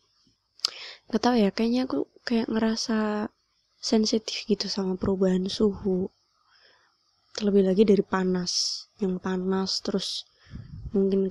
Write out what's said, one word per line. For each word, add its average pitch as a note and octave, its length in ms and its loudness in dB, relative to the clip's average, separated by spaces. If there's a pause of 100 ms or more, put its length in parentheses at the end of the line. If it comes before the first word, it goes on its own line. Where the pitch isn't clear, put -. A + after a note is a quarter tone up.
(1080)
Nggak A3+ 160 0
tahu B3 160 2
ya, G3 80 4
kayaknya A#3+ 400 -2
aku C#4 160 -2 (160)
kayak A3+ 320 -2
ngerasa A3 800 -2 (480)
sensitif - 640 0
gitu G3+ 240 -2
sama F#3 240 -2
perubahan F#3 560 0
suhu. F#3+ 560 0 (1300)
Terlebih G3+ 320 4
lagi F#3 160 4
dari G3 240 6
panas, F#3 800 -2 (160)
yang F#3 160 0
panas F#3+ 640 -2
terus - 480 -4 (640)
mungkin G3 380 2